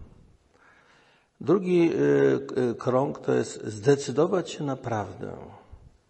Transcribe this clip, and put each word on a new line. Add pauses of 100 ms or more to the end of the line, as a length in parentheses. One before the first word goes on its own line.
(1400)
Drugi,
y,
y,
krąg
to
jest
zdecydować
się
na
prawdę. (720)